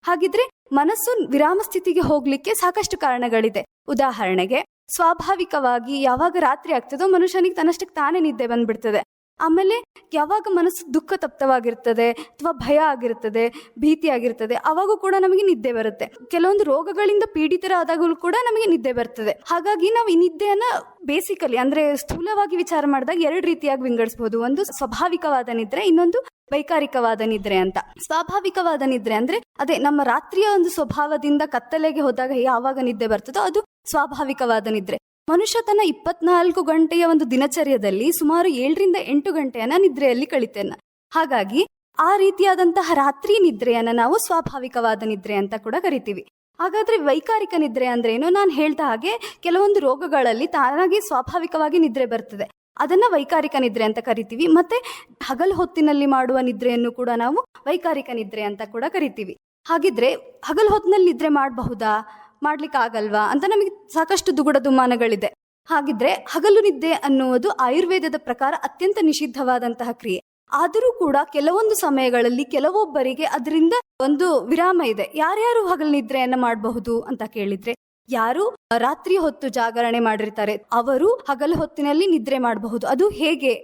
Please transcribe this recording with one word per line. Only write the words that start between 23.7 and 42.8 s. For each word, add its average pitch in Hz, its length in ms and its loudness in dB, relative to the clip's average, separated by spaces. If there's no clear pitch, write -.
ವಿಂಗಡಿಸಬಹುದು. 226 600 -2
ಒಂದು 277 220 -2
ಸ್ವಾಭಾವಿಕವಾದ 285 880 -4
ನಿದ್ರೆ, 233 340 -4
ಇನ್ನೊಂದು 349 380 4
ವೈಕಾರಿಕವಾದ 285 720 0
ನಿದ್ರೆ 202 300 -2
ಅಂತ. 185 220 0
ಸ್ವಾಭಾವಿಕವಾದ 349 800 -2
ನಿದ್ರೆ 240 280 -2
ಅಂದ್ರೆ 254 280 0
ಅದೇ 277 180 0
ನಮ್ಮ 285 260 2
ರಾತ್ರಿಯ 302 520 0
ಒಂದು 349 160 4
ಸ್ವಭಾವದಿಂದ 294 760 0
ಕತ್ತಲೆಗೆ 311 540 -2
ಹೋದಾಗ 262 340 0
ಯಾವಾಗ 254 480 0
ನಿದ್ದೆ 226 240 -2
ಬರ್ತದೋ 220 340 -2
ಅದು 370 240 0
ಸ್ವಾಭಾವಿಕವಾದ 262 800 -2
ನಿದ್ರೆ. 208 320 -4
ಮನುಷ್ಯ 403 360 2
ತನ್ನ 415 180 2
ಇಪ್ಪತ್ನಾಲ್ಕು 339 800 2
ಗಂಟೆಯ 320 420 2
ಒಂದು 311 260 2
ದಿನಚರ್ಯದಲ್ಲಿ 262 840 0
ಸುಮಾರು 339 360 2
ಏಳರಿಂದ 320 480 2
ಎಂಟು 285 260 0
ಗಂಟೆಯನ್ನ 254 460 -2
ನಿದ್ರೆಯಲ್ಲಿ 269 480 2
ಕಳಿತೇನೆ. 226 540 -4
ಹಾಗಾಗಿ 269 560 0
ಆ 349 180 4
ರೀತಿಯಾದಂತಹ 370 800 2